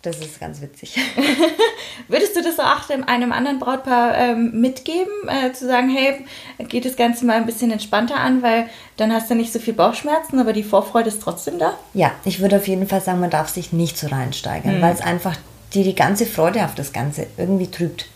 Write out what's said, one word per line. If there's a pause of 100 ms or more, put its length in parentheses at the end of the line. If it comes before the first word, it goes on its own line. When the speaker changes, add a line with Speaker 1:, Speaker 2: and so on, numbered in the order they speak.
Speaker 1:
Das
ist
ganz
witzig. (500)
Speaker 2:
<laughs>
Würdest
du
das
auch
dem,
einem
anderen
Brautpaar,
ähm,
mitgeben, (180)
äh,
zu
sagen,
„Hey, (420)
geht
das
Ganze
mal
ein
bisschen
entspannter
an,
weil (300)
dann
hast
du
nicht
so
viel
Bauchschmerzen,
aber
die
Vorfreude
ist
trotzdem
da“? (220)
Speaker 1:
Ja, (160)
ich
würde
auf
jeden
Fall
sagen,
man
darf
sich
nicht
so
reinsteigern,
Speaker 2:
Mhm.
Speaker 1:
weil's
einfach (360)
die,
die
ganze
Freude
auf
das
Ganze (120)
irgendwie
trübt. (120)